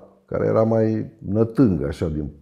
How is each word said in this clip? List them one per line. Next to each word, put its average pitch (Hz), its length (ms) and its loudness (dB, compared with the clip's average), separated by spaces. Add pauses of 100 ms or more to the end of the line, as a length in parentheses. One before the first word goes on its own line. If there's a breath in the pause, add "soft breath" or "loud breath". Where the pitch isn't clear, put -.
(260)
care - 200 -4
era 110 180 2
mai 110 480 0 (200)
nătâng, 110 520 2
așa, 80 240 -4
din, 76 220 -6 (120)